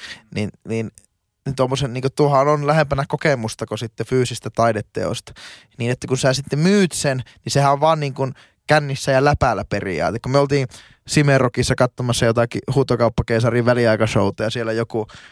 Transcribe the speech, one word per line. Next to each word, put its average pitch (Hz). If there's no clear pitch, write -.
<laughs> -
Niin, 104
niin 113
niin 131
tommosen, 127
niinku, 131
tuohan 143
on 147
lähempänä 143
kokemusta 117
kuin 107
sitten 113
fyysistä 123
taideteosta. 107
Niin, 120
että 123
kun 131
sä 131
sitten 135
myyt 190
sen, 135
niin -
sehän 139
on 143
vaan, 156
niinku, 135
kännissä 143
ja 135
läpäällä 127
periaate. 90
Kun 123
me 139
oltiin 139
Simerokissa 135
katsomassa 127
jotakin 117
Huutokauppakeisarin 117
väliaikashowta 110
ja 110
siellä 113
joku, 113